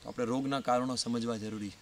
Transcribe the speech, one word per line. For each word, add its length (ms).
તો 60
આપણે 160
રોગના 360
કારણો 360
સમજવા 400
જરૂરી 340
છે. 120